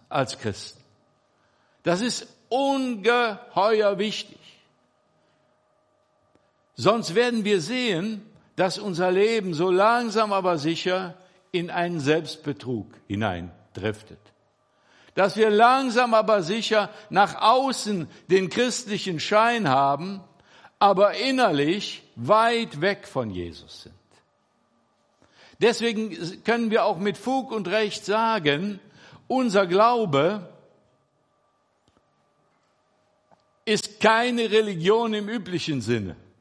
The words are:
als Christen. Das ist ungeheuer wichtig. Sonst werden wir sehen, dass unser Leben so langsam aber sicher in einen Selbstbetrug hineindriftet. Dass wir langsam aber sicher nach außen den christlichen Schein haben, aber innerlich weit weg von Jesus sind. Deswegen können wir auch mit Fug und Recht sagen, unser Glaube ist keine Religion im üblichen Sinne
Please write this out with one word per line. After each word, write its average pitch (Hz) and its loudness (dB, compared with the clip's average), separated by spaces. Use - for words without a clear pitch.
als 139 -4
Christen. - -10
Das 175 0
ist - -6
ungeheuer 226 0
wichtig. - -8
Sonst 170 0
werden 233 0
wir 202 2
sehen, 214 -4
dass 185 -2
unser 180 -2
Leben 202 2
so 175 0
langsam 214 2
aber 180 0
sicher 170 -4
in 175 -4
einen 175 -4
Selbstbetrug 135 -4
hineindriftet. 101 -6
Dass 196 2
wir 220 4
langsam 240 4
aber 214 4
sicher 208 -2
nach 190 0
außen 214 2
den 185 2
christlichen 196 -2
Schein 220 2
haben, 143 0
aber 196 4
innerlich 196 0
weit 220 2
weg 196 -2
von 117 -6
Jesus 87 -12
sind. - -20
Deswegen 214 -2
können 233 0
wir 208 2
auch 190 -2
mit 202 -2
Fug 262 -4
und 214 -6
Recht 214 -2
sagen, 196 0
unser 214 2
Glaube 190 2
ist - -2
keine 226 2
Religion 214 0
im 208 -6
üblichen 175 -4
Sinne 101 -4